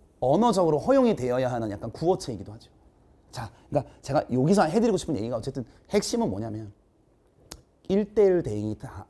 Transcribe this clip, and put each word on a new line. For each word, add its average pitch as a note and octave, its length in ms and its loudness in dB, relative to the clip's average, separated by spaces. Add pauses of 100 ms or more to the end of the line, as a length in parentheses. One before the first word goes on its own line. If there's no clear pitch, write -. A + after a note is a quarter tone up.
(200)
언어적으로 E3+ 580 2
허용이 B3+ 380 4
되어야 B2+ 340 -2
하는 A2+ 200 -4
약간 G#2+ 220 -8
구어체이기도 A#2+ 600 -4
하죠. - 180 -20 (600)
자, A#2 200 -12 (180)
그러니까 C3+ 320 -2
제가 C#3 320 -2
여기서 E3 320 4
해드리고 G#3 320 2
싶은 D3+ 200 -4
얘기가 A#2 200 -4
어쨌든 C3 280 -8 (260)
핵심은 G#3 400 0
뭐냐면 G#2+ 420 -8 (1160)
일 G#3 260 0
대 G#3 100 6
일 F3+ 180 4
대응이 G#2 360 -4
다, G2 320 -14